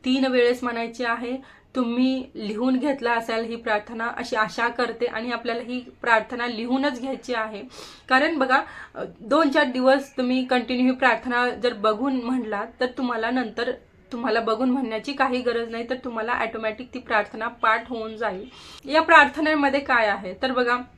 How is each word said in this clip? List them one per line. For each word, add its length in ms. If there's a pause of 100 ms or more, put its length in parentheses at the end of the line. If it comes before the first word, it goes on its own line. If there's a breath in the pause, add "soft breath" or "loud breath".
तीन 200
वेळेस 380
म्हणायची 420
आहे. 600 (120)
तुम्ही 580
लिहून 420
घेतला 360
असाल 320
ही 120
प्रार्थना, 500
अशी 300
आशा 320
करते, 380
आणि 240
आपल्याला 320
ही 180 (220)
प्रार्थना 440
लिहूनच 540
घ्यायची 340
आहे. 280 (460 loud breath)
कारण 300
बघा, 240 (320 loud breath)
अ, 100 (160)
दोन 300
चार 140
दिवस 520
तुम्ही 280
कंटिन्यू 420
ही 60
प्रार्थना 580
जर 220
बघून 500
म्हणलात 440 (140)
तर 60
तुम्हाला 440
नंतर, 420 (400)
तुम्हाला 280
बघून 300
म्हणण्याची 420
काही 300
गरज 260
नाही, 220
तर 140
तुम्हाला 280
ऑटोमॅटिक 640
ती 40
प्रार्थना 500
पाठ 400
होऊन 280
जाईल. 320 (360 loud breath)
या 180
प्रार्थनेमध्ये 800
काय 280
आहे 340
तर 100
बघा 240 (220)